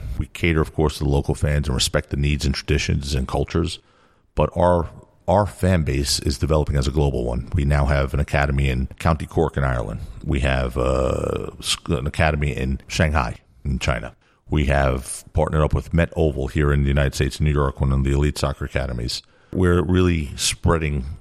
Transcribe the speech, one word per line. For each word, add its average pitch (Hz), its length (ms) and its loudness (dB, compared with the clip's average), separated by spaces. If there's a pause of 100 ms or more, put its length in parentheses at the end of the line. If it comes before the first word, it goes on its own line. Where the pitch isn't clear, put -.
(180)
We 76 100 -6
cater, 82 340 0
of 73 120 -2
course, 78 240 0
to - 60 -4
the 69 60 0
local 71 260 0
fans 73 320 0
and 64 80 0
respect - 340 0
the 69 80 -4
needs 71 280 0
and 69 80 2
traditions 73 600 -2
and 67 120 -2
cultures. - 520 -2 (560)
But 76 200 2
our, 87 340 4 (380)
our 95 180 4
fan 90 380 0
base 69 360 0
is - 180 -2
developing 71 380 2
as 67 120 2
a 67 40 -2
global 65 340 0
one. 60 280 -4
We 71 120 2
now 71 200 4
have 69 280 2
an 69 60 0
academy 71 500 0
in 65 180 -2 (120)
County 78 260 0
Cork 76 320 0
in 69 60 0
Ireland. 58 380 -2 (220)
We 73 180 0
have, 65 360 0
uh, 65 720 0 (120)
sc-, - 280 -6
an 73 180 0
academy 73 480 0
in 65 320 -4
Shanghai 73 500 0 (260)
in 65 160 -2
China. 58 360 -4 (340)
We 78 160 2
have 67 580 0 (100)
partnered - 280 2
up 73 120 2
with 69 200 -4
Met 82 220 2
Oval 67 320 0
here 71 240 0
in 71 120 2
the 69 40 2
United 69 280 0
States, 71 260 -2
New 76 100 2
York, 71 300 0
one 69 100 0
of 67 120 0
the 67 100 2
elite 71 240 2
soccer 69 280 -4
academies. 64 560 -6 (300)
We're 87 300 4
really 87 540 2
spreading 76 720 -2 (160)